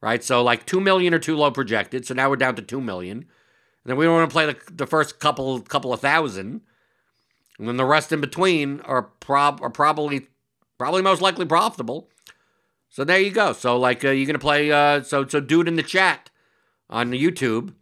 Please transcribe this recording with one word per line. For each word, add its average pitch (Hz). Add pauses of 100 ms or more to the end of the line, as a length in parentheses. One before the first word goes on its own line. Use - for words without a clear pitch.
right? 117
So, 123
like, 120
two 185
million 190
are 165
too 160
low 147
projected. 120
So 127
now 135
we're 139
down 127
to 113
two 127
million. 95
And 143 (580)
then 127
we 160
don't 165
wanna 165
play 160
the, 147 (160)
the 143
first 156
couple, 135
couple 127
of 113
thousand. 139 (960)
And 107
then 120
the 131
rest 151
in 151
between 147
are 127
prob-, 139
are 127
probably, 147 (500)
probably 160
most 190
likely 180
profitable. 160 (800)
So -
there 180
you 196
go. 196
So, 123
like, 123
uh, 139
you're 135
gonna 147
play, 147
uh, 147
so, 139
so 147
dude 160
in 170
the 160
chat 180 (580)
on 120
YouTube 127